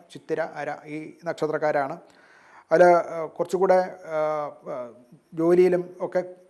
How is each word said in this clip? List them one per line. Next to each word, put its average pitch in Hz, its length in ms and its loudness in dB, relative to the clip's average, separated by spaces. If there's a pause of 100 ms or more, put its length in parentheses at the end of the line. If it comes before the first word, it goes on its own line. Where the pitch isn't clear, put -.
(120)
ചിത്തിര, 156 280 -6
അര 147 440 -8
ഈ 156 400 -14
നക്ഷത്രക്കാരാണ്. 151 760 -2 (720)
അതിൽ, 170 120 8
ആ, 165 420 4
കുറച്ചുകൂടെ, 185 800 0
ആ, 156 420 -4 (260)
ആ, 123 200 -12 (420)
ജോലിയിലും 175 680 2
ഒക്കെ 180 340 -6 (160)